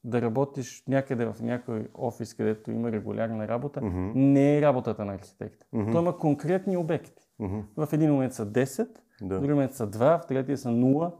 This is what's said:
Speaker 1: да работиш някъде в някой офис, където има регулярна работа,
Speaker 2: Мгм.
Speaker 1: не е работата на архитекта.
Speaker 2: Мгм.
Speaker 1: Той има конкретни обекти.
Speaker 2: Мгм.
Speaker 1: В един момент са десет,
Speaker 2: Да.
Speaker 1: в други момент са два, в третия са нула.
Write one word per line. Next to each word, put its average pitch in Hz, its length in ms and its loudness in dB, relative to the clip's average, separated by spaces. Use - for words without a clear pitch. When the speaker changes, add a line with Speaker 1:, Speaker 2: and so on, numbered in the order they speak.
Speaker 1:
да 120 180 0
работиш 123 640 -4
някъде 131 380 0
в 110 160 -6
някой 120 520 -4
офис, 120 400 -6
където 110 380 -2
има 117 200 -2
регулярна 110 560 -4
работа, 123 340 -4
Speaker 2:
Мгм. 92 340 -2
Speaker 1:
не 139 420 6
е 143 40 2
работата 127 440 2
на 101 80 -6
архитекта. - 600 -14
Speaker 2:
Мгм. 110 180 0
Speaker 1:
Той 165 100 2
има 170 160 0
конкретни 175 600 0
обекти. 165 460 -4
Speaker 2:
Мгм. 104 200 -4
Speaker 1:
В 151 160 -2
един 151 180 4
момент 131 220 2
са 110 120 -6
десет, 131 580 -2
Speaker 2:
Да. - 160 -4
Speaker 1:
в - 20 0
други 139 140 0
момент 139 200 2
са 113 140 -4
два, 120 320 4
в 165 80 -10
третия 135 300 -2
са 123 140 -4
нула. 135 480 4